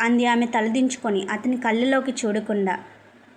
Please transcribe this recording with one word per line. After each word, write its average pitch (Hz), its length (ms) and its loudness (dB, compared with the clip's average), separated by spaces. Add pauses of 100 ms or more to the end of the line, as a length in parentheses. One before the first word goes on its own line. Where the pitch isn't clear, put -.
అంది 240 240 4
ఆమె 240 200 2
తలదించుకొని 226 840 0
అతని 220 260 -2
కళ్ళలోకి 254 540 0
చూడకుండా. 208 680 -2 (580)